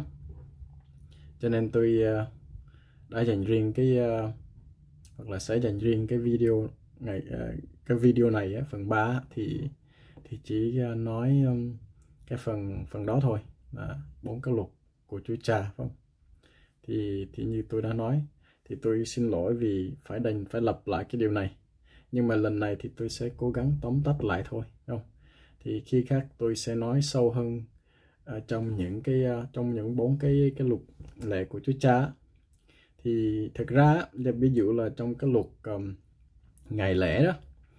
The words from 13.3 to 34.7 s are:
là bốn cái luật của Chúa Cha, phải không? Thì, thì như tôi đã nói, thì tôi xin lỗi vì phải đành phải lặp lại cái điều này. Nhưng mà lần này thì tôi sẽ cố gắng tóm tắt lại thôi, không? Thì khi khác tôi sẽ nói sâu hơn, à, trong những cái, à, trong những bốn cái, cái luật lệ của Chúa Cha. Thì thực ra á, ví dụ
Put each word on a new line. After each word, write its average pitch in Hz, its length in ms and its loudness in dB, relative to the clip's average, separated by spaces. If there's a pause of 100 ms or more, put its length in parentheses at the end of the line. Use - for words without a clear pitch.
là 143 300 -10 (200)
bốn 113 200 -10
cái 127 120 -2
luật 104 140 -2 (400)
của 98 160 -10
Chúa 113 200 -6
Cha, 107 180 2
phải 101 160 -6
không? 127 120 -6 (920)
Thì, 104 500 -4
thì 113 120 -8
như 110 240 -4
tôi 113 120 -2
đã 110 120 -2
nói, 120 320 0 (400)
thì - 160 -10
tôi 113 240 2
xin 117 240 -2
lỗi 98 260 2
vì 101 400 -2 (100)
phải 107 140 -8
đành 107 260 -2
phải 117 160 -4
lặp 107 260 0
lại 101 220 -2
cái 127 100 -4
điều 107 120 2
này. 98 240 -2 (560)
Nhưng 120 160 2
mà 113 80 2
lần 107 240 0
này 104 200 -2
thì 123 180 -8
tôi 113 120 -4
sẽ 120 280 -6
cố 123 140 -2
gắng 131 300 0
tóm 127 220 0
tắt 147 200 2
lại 95 220 0
thôi, 113 200 -8 (220)
không? 123 140 -6 (580)
Thì 110 260 -6
khi 127 180 2
khác 135 240 0 (100)
tôi 113 180 0
sẽ 117 200 -4
nói 117 260 0
sâu 127 300 4
hơn, 117 320 -2 (600)
à, 110 220 -8
trong 113 280 -2
những 95 260 -4
cái, 131 240 2
à, 120 280 -2
trong 120 200 -2
những 113 220 -2
bốn 127 240 2
cái, 143 360 4
cái 135 120 0
luật 117 140 0 (420)
lệ 98 220 -2
của 101 140 -10
Chúa 135 200 0
Cha. 131 320 4 (920)
Thì 110 520 0
thực 117 120 -4
ra 143 260 6
á, 175 200 0
ví 127 400 2
dụ 110 200 4